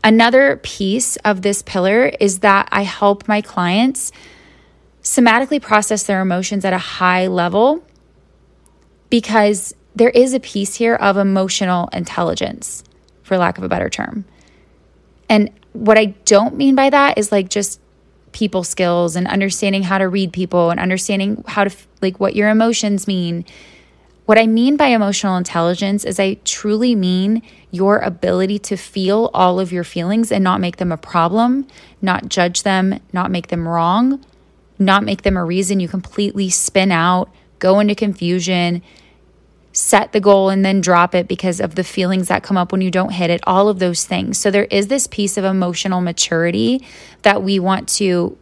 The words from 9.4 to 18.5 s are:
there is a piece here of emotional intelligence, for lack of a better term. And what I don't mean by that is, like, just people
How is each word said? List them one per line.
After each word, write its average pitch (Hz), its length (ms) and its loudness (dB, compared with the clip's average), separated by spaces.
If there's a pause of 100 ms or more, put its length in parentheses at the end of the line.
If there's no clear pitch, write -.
there 233 160 4
is 254 220 4
a 262 60 0
piece - 360 -6
here 226 200 0
of 196 220 0
emotional 190 760 0
intelligence, - 920 -6 (400)
for 190 140 -2
lack 180 200 0
of 185 80 -8
a - 40 -6
better - 200 -2
term. - 340 -8 (1040)
And 214 220 2 (240)
what 214 240 4
I 214 80 4 (180)
don't 214 320 4
mean 277 200 2
by 269 160 4
that 285 260 2
is, 208 140 -2
like, 196 180 0
just - 320 -6 (500)
people 196 320 -2